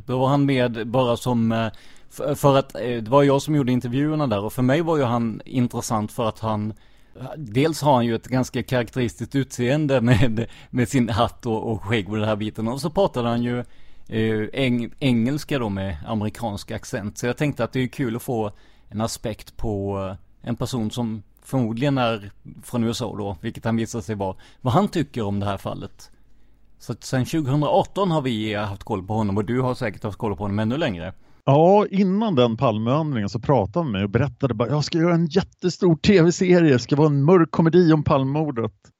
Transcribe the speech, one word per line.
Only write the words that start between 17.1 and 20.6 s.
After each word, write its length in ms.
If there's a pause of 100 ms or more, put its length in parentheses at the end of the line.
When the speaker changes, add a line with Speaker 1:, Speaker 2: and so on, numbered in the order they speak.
Speaker 1:
Så 80
jag 120
tänkte 260
att 100
det 60
är 80
kul 280
att 80
få 280 (380)
en 120
aspekt 560
på, 520
eh, 400
en 60
person 360